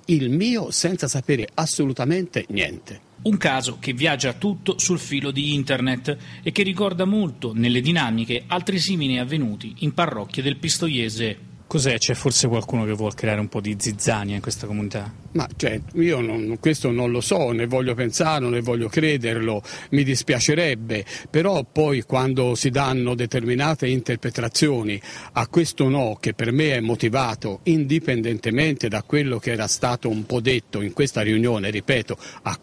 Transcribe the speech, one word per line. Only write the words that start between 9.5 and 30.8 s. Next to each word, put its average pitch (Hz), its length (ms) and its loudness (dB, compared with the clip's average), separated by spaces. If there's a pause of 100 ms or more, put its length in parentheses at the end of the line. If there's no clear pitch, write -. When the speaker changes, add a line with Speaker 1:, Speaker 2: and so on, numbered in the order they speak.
Speaker 2:
in 147 140 0
parrocchie 120 480 -2
del 135 160 0
Pistoiese. 117 800 -2 (300)
Cos'è? 135 300 2
C'è 120 160 0
forse - 340 2
qualcuno 113 380 0
che 107 80 0
vuol 104 220 -2
creare 107 240 0
un 104 100 -2
po' 107 120 -4
di 104 160 -4
zizzania 104 580 -2
in 98 60 -4
questa 110 240 -6
comunità? 104 640 -6
Speaker 1:
Ma, 160 260 -2
cioè, 110 240 -2 (140)
io 165 260 2
non, 113 400 -2
questo 147 300 2
non 123 200 0
lo 120 80 0
so, 143 320 2
né 117 140 0
voglio 127 280 0
pensarlo, 131 540 0
né 120 140 2
voglio 117 260 0
crederlo, 117 760 0 (280)
mi 139 160 4
dispiacerebbe, 127 1000 2 (260)
però 170 400 2
poi 143 340 2
quando 127 520 2
si 135 140 0
danno 127 460 2
determinate 123 720 0
interpretazioni 123 1120 0 (320)
a 117 140 0
questo 151 420 2
no, 131 320 2
che 110 120 -2
per 117 200 0
me 147 220 2
è 120 40 0
motivato 113 840 0
indipendentemente 135 1200 0
da 107 160 -2
quello 139 340 0
che 117 140 -4
era 107 160 -2
stato 123 400 -2
un 107 180 -2
po' 123 140 0
detto 117 400 0
in 101 140 -2